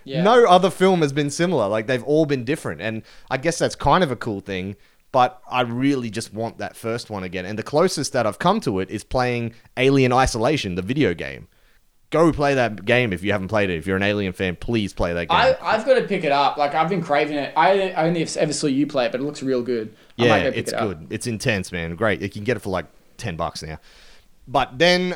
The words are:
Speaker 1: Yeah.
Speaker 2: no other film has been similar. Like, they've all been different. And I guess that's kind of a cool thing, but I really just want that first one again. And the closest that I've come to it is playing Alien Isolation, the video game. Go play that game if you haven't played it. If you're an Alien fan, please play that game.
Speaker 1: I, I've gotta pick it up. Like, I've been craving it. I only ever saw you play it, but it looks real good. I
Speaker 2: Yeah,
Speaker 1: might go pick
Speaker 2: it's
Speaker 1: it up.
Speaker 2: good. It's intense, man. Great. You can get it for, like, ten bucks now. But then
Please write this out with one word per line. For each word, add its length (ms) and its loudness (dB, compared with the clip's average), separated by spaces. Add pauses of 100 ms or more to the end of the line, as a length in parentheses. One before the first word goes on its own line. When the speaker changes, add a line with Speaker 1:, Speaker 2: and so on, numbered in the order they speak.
Speaker 1:
Yeah. 180 -4
Speaker 2:
no 240 6
other 240 6
film 320 2
has 100 0
been 200 -2
similar. 360 0
Like, 200 -2
they've 160 -2
all 240 2
been 180 -2
different. 340 -4
And 220 -4 (260)
I 100 -2
guess 200 -2
that's 160 0
kind 300 2
of 80 -2
a 40 -2
cool 240 -6
thing, 360 -8 (360)
but 380 2
I 120 -2
really 500 0
just 200 -8
want 280 -8
that 160 -10
first 340 -6
one 140 -8
again. 200 -8
And 140 -8
the 60 -6
closest 500 0
that 140 2
I've 100 -4
come 220 2
to 200 -2
it 120 -4
is 120 -8
playing 520 -2 (220)
Alien 360 4
Isolation, 640 2
the 80 -4
video 320 0
game. 320 -12 (640)
Go 200 6
play 220 0
that 320 -2
game 280 2
if 100 -6
you 80 0
haven't 160 -2
played 240 2
it. 80 -2
If 80 -8
you're 100 0
an 60 2
Alien 280 0
fan, 260 -2
please 360 -2
play 180 -2
that 180 -2
game. 100 2
Speaker 1:
I, 200 2
I've 240 -2
gotta 200 2
pick 200 -4
it 80 0
up. 260 2
Like, 180 0
I've 140 2
been 120 -2
craving 360 0
it. 200 -6
I 360 2
only 340 0 (100)
ever 160 0
saw 140 -2
you 180 2
play 220 0
it, 40 -2
but 100 -4
it 20 -4
looks 180 -8
real 220 0
good. 280 -4 (280)
I 60 2
Speaker 2:
Yeah, 40 6
Speaker 1:
might 140 4
go 80 0
pick 80 -4
Speaker 2:
it's 120 -4
Speaker 1:
it 60 -4
up. 100 -2
Speaker 2:
good. 220 -8
It's 160 -6
intense, 460 -2
man. 240 -6
Great. 260 0
You 80 -6
can 140 -14
get 140 -2
it 20 -8
for, 100 -10
like, 160 -2 (320)
ten 200 -8
bucks 260 -6
now. 160 -12 (680)
But 300 -2
then 380 2